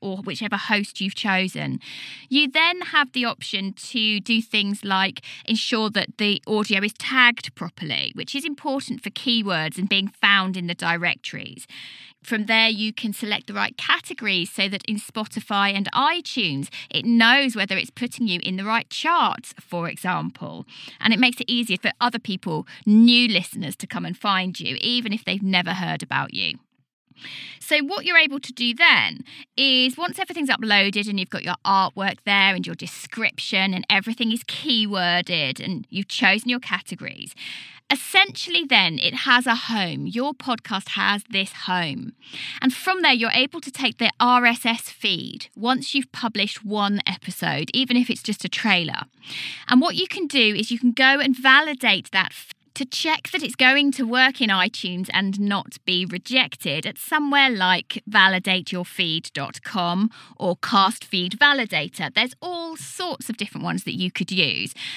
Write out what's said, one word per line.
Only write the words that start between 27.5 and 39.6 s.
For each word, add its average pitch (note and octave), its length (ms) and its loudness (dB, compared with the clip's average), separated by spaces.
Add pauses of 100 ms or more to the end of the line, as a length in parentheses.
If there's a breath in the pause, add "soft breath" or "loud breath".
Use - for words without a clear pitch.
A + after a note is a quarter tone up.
So D4+ 240 0
what F4+ 220 -6
you're F4 120 2
able C#4 220 4
to - 120 -12
do A#3+ 220 -2
then A3+ 500 4 (320 loud breath)
is, B3+ 400 2
once F4 220 -4
everything's E4 320 -4
uploaded G#3 580 2
and G3+ 120 -2
you've F#3 100 -4
got - 140 -8
your F3 200 -4
artwork F#3+ 640 2
there G3 300 4
and F3+ 100 -4
your E3+ 100 -10
description - 1000 -4
and F3+ 120 -4
everything A3 440 0
is A3+ 140 -4
keyworded F3+ 1200 0
and - 280 -6
you've G3 160 -6
chosen G#3 420 2
your B3 100 -2
categories, - 760 -8 (560 loud breath)
essentially F4 760 0
then F#3 320 2
it - 140 0
has B3+ 340 2
a A#3 80 2
home. E3+ 520 -4